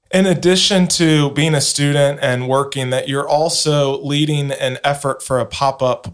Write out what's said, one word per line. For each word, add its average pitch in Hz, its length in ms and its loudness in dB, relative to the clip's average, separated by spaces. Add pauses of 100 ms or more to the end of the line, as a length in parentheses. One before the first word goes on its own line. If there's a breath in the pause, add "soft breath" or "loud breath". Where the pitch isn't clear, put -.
(100)
In 190 140 4
addition 185 640 2
to 156 440 2
being 156 220 0
a 143 60 2
student 143 600 0
and 127 260 -2
working, 135 420 -2
that 131 180 -2
you're 139 200 -4
also 147 720 0
leading 143 520 -2
an 131 300 -4
effort 143 400 -4
for 131 160 -2
a 117 60 0
pop-up 131 680 -2